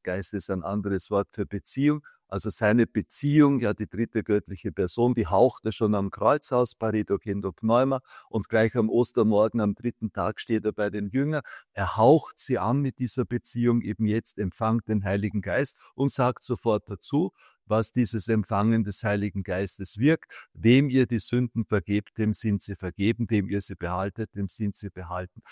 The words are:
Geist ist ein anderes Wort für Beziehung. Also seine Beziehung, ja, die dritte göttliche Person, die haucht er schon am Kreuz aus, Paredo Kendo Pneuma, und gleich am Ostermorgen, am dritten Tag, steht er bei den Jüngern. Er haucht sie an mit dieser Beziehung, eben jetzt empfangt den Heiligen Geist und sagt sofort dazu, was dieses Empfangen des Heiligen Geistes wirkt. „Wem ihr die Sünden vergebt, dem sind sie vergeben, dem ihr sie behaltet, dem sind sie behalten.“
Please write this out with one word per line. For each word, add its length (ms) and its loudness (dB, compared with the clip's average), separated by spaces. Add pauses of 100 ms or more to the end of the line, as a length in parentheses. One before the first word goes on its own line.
Geist 320 -6
ist 160 -6
ein 120 -4
anderes 480 -4
Wort 220 0
für 140 -6
Beziehung. 580 -2 (260)
Also 200 -4
seine 360 4
Beziehung, 720 2
ja, 120 0
die 160 -4
dritte 340 -4
göttliche 480 -2
Person, 440 0
die 120 0
haucht 380 2
er 80 -2
schon 220 0
am 160 -2
Kreuz 420 0
aus, 220 2
Paredo 420 -2
Kendo 360 -6
Pneuma, 480 2 (280)
und 220 -4
gleich 260 2
am 140 2
Ostermorgen, 720 2
am 120 0
dritten 380 -6
Tag, 260 -4
steht 280 -2
er 60 0
bei 180 -2
den 180 -6
Jüngern. 340 -2 (300)
Er 240 -4
haucht 420 6
sie 200 -2
an 220 0
mit 180 -4
dieser 260 -2
Beziehung, 560 0
eben 260 -2
jetzt 320 -2
empfangt 500 -2
den 160 0
Heiligen 360 -2
Geist 380 -2 (160)
und 160 0
sagt 340 -2
sofort 460 -2
dazu, 420 -2 (380)
was 220 0
dieses 360 0
Empfangen 540 2
des 200 -6
Heiligen 400 -2
Geistes 560 -6
wirkt. 340 2 (220)
„Wem 340 6
ihr 160 4
die 140 -2
Sünden 480 -2
vergebt, 500 -2
dem 160 0
sind 300 -2
sie 140 -10
vergeben, 500 -2
dem 240 0
ihr 100 -2
sie 140 -8
behaltet, 600 -6
dem 140 -6
sind 260 -4
sie 140 -10
behalten.“ 640 -12